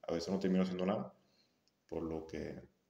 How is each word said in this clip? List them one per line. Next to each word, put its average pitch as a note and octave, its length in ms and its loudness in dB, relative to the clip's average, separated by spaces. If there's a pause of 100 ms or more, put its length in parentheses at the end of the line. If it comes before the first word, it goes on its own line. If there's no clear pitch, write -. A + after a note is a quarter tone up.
a E2 60 2
veces E2+ 160 0
no F#2 100 2
termino F#2 240 4
haciendo F2+ 220 0
nada. - 280 0 (720)
Por E2 160 -4
lo D#2+ 240 -4
que D#2 420 -8 (200)